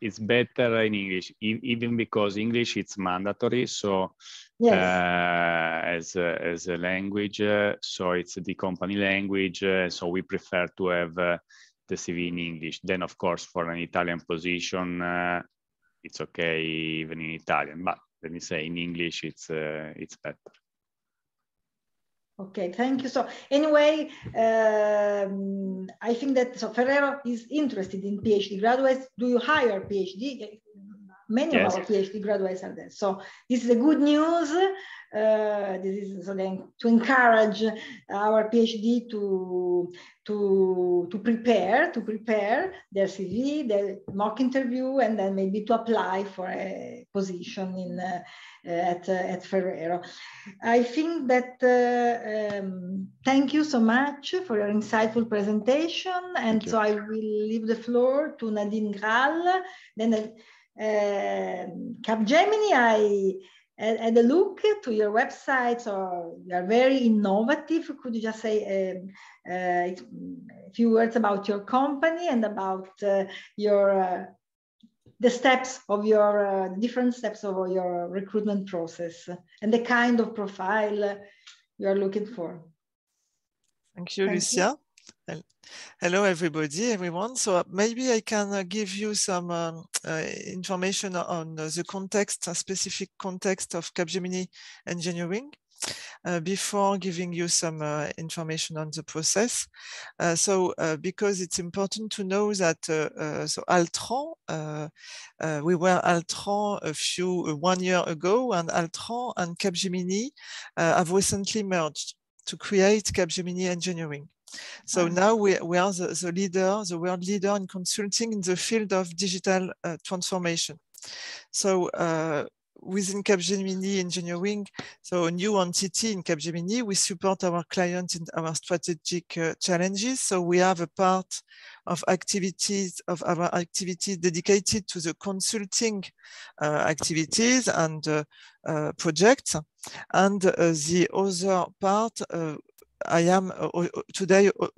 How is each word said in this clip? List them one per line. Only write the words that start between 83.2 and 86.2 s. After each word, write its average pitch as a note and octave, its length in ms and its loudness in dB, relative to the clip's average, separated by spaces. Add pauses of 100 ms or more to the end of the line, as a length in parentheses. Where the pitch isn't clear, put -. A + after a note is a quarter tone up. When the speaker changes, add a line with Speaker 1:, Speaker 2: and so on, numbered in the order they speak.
Speaker 3:
Thank F3+ 220 -12
you, F#3+ 100 0
Speaker 2:
Thank F3 100 0 (160)
you. B3 100 2
Speaker 3:
Lucia. A#3+ 160 2 (500)
Hel-, D#3+ 160 -10 (560)
hello, F#3 240 2